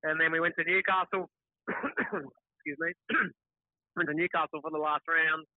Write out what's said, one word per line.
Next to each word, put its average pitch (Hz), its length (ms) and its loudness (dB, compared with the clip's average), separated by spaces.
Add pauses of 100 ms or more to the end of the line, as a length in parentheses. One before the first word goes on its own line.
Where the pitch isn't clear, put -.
And 156 140 0
then 160 100 4
we 165 80 2
went 170 220 2
to 160 80 0
Newcastle, 185 580 2 (220)
<coughs> - 180 -18
excuse - 1120 -6
me, 165 140 -2 (180)
<coughs> 269 80 2 (760)
went 170 100 0
to 147 80 -2
Newcastle 160 480 -2
for 156 80 -8
the 156 80 -2
last 151 320 0
round 160 320 2 (140)